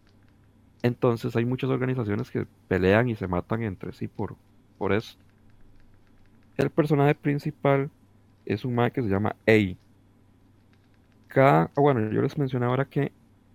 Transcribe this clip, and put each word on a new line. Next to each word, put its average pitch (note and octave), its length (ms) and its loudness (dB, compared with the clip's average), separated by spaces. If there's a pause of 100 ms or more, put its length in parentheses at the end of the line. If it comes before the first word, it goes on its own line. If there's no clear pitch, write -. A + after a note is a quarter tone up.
(800)
Entonces A#2+ 560 0
hay A#2 80 0
muchas B2+ 240 -4
organizaciones B2+ 600 -4
que G#2+ 160 -6 (220)
pelean F#2+ 400 4
y A2+ 80 -2
se F#2+ 120 -8
matan F2+ 360 -4
entre F2+ 300 -8
sí A2 160 -10
por, - 260 -10 (420)
por G2 140 -2
eso. G#2+ 260 -4 (1400)
El C#3 140 0
personaje D3+ 440 2
principal C#3+ 760 -2 (560)
es - 200 -4
un B2 100 -4
mae A#2+ 160 2
que C#3 100 -4
se A#2 60 -2
llama G2 260 0 (120)
Ei. G#2+ 320 4 (1500)
Cada, C#3+ 360 4
ah, D#3 180 -2
bueno, B2 280 2
yo G#2+ 120 0
les C3+ 160 -2
mencioné B2+ 280 -2
ahora B2+ 200 0
que - 260 -4 (440)